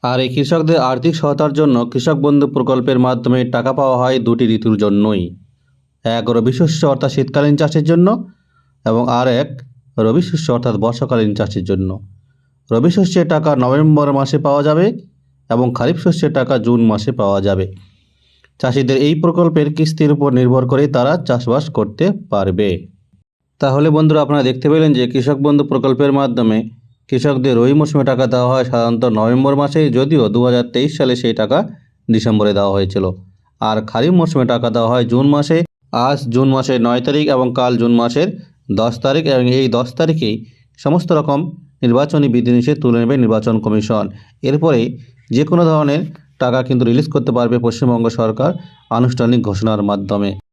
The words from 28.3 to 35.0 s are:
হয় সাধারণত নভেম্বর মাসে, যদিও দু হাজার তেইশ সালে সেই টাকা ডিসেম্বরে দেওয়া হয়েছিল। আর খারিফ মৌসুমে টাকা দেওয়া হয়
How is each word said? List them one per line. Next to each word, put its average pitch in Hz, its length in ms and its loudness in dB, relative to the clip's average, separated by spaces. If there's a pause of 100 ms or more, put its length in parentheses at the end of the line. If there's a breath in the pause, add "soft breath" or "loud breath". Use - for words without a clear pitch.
হয় 131 160 0
সাধারণত 117 400 0
নভেম্বর 123 520 2
মাসে, 143 240 0 (100)
যদিও 135 380 2
দু 110 160 0
হাজার 123 280 2
তেইশ 135 240 0
সালে 127 200 0
সেই 123 180 -2
টাকা 110 240 0 (500 loud breath)
ডিসেম্বরে 107 460 2
দেওয়া 98 180 0
হয়েছিল। 95 320 -2 (560)
আর 110 160 -2 (100)
খারিফ 131 260 0
মৌসুমে 160 340 2
টাকা 120 240 -2
দেওয়া 113 180 0
হয় 123 160 0